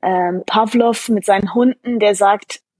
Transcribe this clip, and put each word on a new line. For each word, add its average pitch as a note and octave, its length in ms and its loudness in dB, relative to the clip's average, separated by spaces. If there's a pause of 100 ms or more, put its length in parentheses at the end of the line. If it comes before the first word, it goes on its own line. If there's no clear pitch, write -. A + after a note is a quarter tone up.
ähm, F3+ 440 -2
Pavlov A3+ 640 0
mit G#3 160 -2
seinen F#3+ 280 0
Hunden, A#3+ 460 0
der G#3 140 2
sagt, G3+ 460 0 (200)